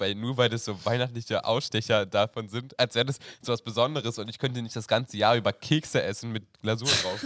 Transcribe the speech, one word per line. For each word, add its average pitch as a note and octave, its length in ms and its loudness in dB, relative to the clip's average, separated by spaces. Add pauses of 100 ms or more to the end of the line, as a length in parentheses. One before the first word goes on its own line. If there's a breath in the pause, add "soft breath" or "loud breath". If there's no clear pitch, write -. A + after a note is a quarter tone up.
weil, G2+ 160 0
nur A#2 200 -4
weil A#2+ 120 6
das A2+ 160 -2
so G2 200 -6
weihnachtliche A#2 600 -2
Ausstecher A2 600 2
davon G#2 440 0
sind, B2 320 -10
als B2 160 2
wäre A#2+ 100 4
das C3+ 140 -4 (200 loud breath)
so B2 120 -2
was A2+ 100 -2
Besonderes A#2 560 0
und G#2+ 80 -6
ich A2+ 140 -10
könnte B2 200 -2
nicht A2+ 140 -8
das A2 140 -8
ganze A2+ 280 0
Jahr G#2+ 200 6
über G2+ 160 2
Kekse - 500 0
essen G2+ 300 -4
mit - 260 -10
Glasur A2 300 -2
drauf. - 380 0